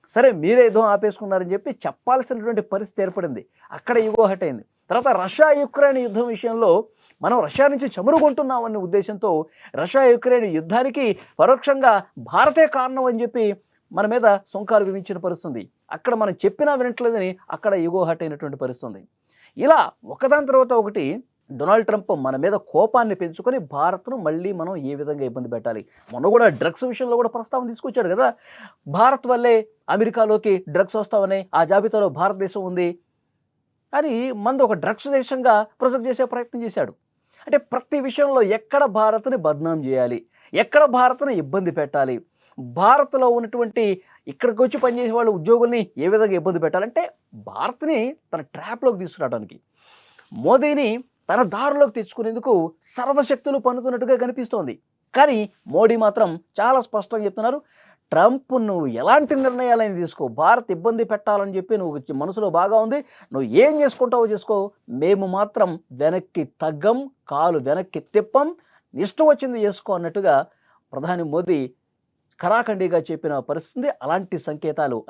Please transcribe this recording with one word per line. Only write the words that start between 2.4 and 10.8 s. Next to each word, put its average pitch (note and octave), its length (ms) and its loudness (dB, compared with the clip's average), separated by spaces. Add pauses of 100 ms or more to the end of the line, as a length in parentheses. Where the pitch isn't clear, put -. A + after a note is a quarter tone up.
పరిస్థితి G3 420 -6
ఏర్పడింది, F3 440 -6 (260)
అక్కడ A#3 260 -2
ఈగో A3 260 2
హర్ట్ F#3+ 200 0
అయింది. B2 200 -6 (260)
తర్వాత A#3+ 260 2
రష్యా A#3+ 340 2
యుక్రెయిన్ C#4+ 480 2
యుద్ధం A#3+ 280 -2
విషయంలో A3+ 580 2 (380)
మనం A3+ 180 2
రష్యా C4 280 2
నుంచి C#4 180 -4
చమురు A#3+ 300 2
కొంటున్నామన్న C4 600 0
ఉద్దేశంతో F#3 680 -2 (300)
రష్యా C4+ 280 2
యుక్రెయిన్ A#3+ 420 4
యుద్ధానికి G#3+ 720 -2 (220)